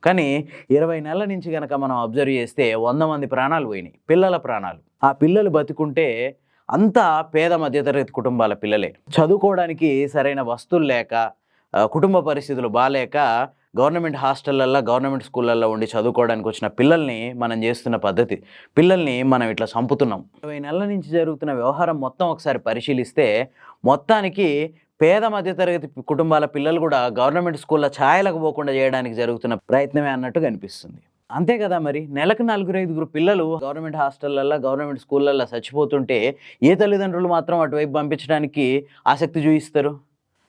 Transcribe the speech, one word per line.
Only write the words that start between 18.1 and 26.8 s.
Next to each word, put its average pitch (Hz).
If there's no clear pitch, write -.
పిల్లల్ని 156
మనం 127
ఇట్లా 110
చంపుతున్నాం. 117
ఇరవై 147
నెలల 151
నుంచి 190
జరుగుతున్న 160
వ్యవహారం 143
మొత్తం 131
ఒకసారి 151
పరిశీలిస్తే 123
మొత్తానికి 160
పేద 196
మధ్యతరగతి 180
కుటుంబాల 156
పిల్లలు 147
కూడా 147